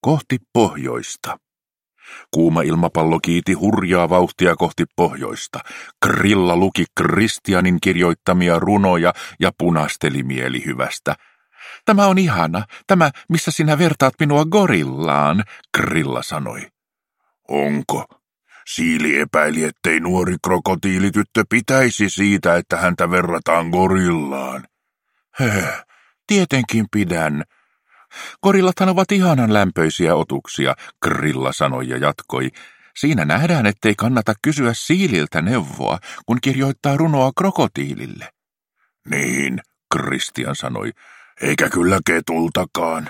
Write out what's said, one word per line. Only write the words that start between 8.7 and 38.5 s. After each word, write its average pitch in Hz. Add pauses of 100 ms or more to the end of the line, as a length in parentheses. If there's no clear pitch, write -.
ja 90
punasteli 76
mielihyvästä. 64 (680)
"Tämä 202
on 190
ihana, 104 (220)
tämä, 165 (180)
missä 165
sinä 151
vertaat 143
minua 147
gorillaan", 80 (340)
Krilla 69
sanoi. 62 (800)
"Onko?" 73 (640)
Siili 78
epäili, 76
ettei 80
nuori 90
krokotiilityttö 95
pitäisi 120
siitä, 92
että 85
häntä 87
verrataan 85
gorillaan. 80 (680)
"Höh, 101 (420)
tietenkin 131
pidän. 82 (1000)
Gorillathan 190
ovat 185
ihanan 151
lämpöisiä 85
otuksia", 69 (280)
Krilla 67
sanoi 64
ja 64
jatkoi. 65 (500)
"Siinä 135
nähdään, 131
ettei 104
kannata 113
kysyä 139
siililtä 113
neuvoa, 80 (260)
kun 120
kirjoittaa 139
runoa 139
krokotiilille." 71 (760)